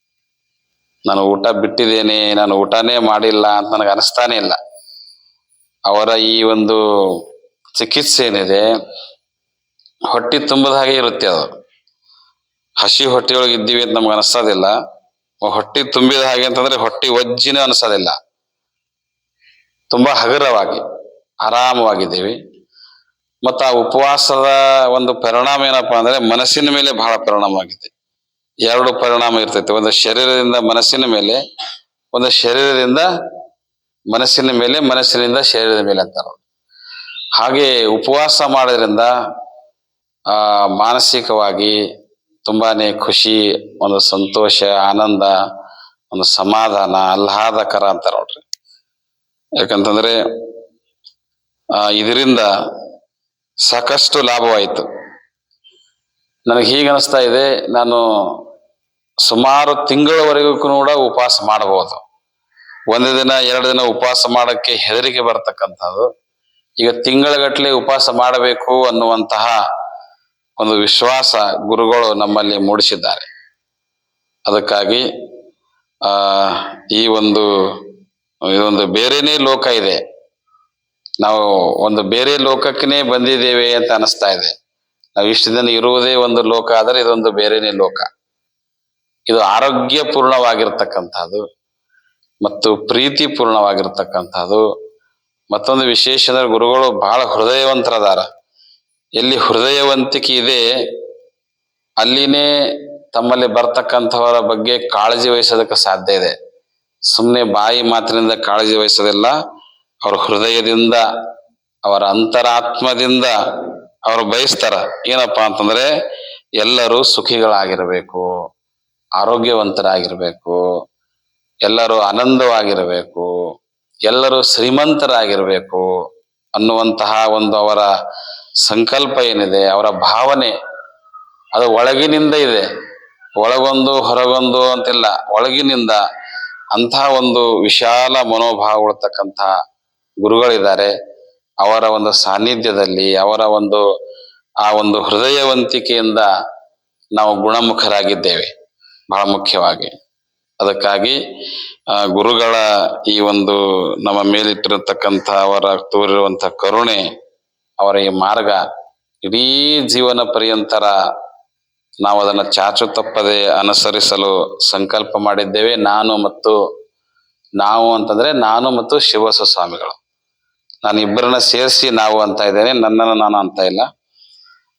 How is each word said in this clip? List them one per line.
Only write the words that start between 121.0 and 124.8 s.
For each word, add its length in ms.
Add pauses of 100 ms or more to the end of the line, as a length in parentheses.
ಎಲ್ಲರೂ 380
ಆನಂದವಾಗಿರ್ಬೇಕು, 1600 (460)
ಎಲ್ಲರೂ 380
ಶ್ರೀಮಂತರಾಗಿರ್ಬೇಕು 1700 (420)